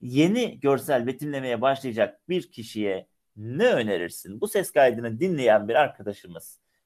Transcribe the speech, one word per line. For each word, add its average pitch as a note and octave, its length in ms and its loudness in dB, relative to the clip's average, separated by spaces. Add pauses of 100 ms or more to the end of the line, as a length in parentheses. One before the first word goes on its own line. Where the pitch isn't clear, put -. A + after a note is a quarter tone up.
yeni D#3+ 580 0
görsel C3 480 2
betimlemeye C3 540 -4
başlayacak B2+ 680 -2
bir F3 220 -4
kişiye G#2 560 -6 (300)
ne C#3+ 360 0
önerirsin? G2 680 -4
Bu G4+ 60 -2
ses F#3+ 240 -2
kaydını A#2 480 2
dinleyen B2 480 4
bir A#2 80 0
arkadaşımız G2+ 840 -4 (260)